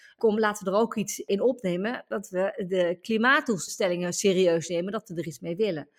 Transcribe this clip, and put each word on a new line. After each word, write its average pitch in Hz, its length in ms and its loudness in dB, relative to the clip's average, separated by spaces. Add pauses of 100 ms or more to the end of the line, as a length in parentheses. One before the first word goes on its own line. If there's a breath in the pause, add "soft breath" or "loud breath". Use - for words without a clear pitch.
(160 loud breath)
"Kom, 214 220 2
laten 208 260 0
we 190 60 -4
er 190 60 4
ook 226 200 2
iets - 220 -4
in 196 220 -2
opnemen 214 680 0
dat 214 200 -6
we 185 400 -2
de 180 340 0
klimaatdoelstellingen 220 1120 0
serieus 175 560 2
nemen, 180 240 -4
dat 220 160 -6
we 175 60 -12
er 165 120 -4
iets 160 140 -12
mee 170 160 -6
willen." 190 320 -2 (100)